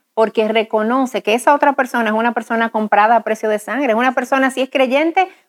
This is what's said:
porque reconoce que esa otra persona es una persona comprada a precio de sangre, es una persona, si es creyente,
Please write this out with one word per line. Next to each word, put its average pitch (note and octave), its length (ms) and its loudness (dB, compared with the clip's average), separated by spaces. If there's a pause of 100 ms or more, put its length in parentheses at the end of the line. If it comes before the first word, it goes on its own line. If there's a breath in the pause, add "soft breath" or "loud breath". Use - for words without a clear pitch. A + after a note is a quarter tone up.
(140)
porque G#3+ 340 0
reconoce A3 760 -2
que G#3 120 0
esa C4 200 2
otra C#4+ 200 2
persona B3 360 -2
es G#3+ 60 -2
una A#3 180 0
persona A3+ 360 -4
comprada G#3+ 480 2
a A3+ 60 0
precio A3 260 -4
de G#3+ 100 -2
sangre, A#3+ 320 -4
es G#3+ 60 2
una B3+ 160 0
persona, C4 380 0
si B3+ 100 -6
es C4 80 -4
creyente, D4+ 580 0 (200 loud breath)